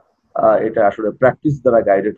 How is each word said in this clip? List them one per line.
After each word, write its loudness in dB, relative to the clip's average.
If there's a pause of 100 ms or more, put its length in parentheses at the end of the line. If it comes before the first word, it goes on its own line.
(340)
আহ, 2
এটা 0
আসলে -4
practice -2
দ্বারা 2
guided 0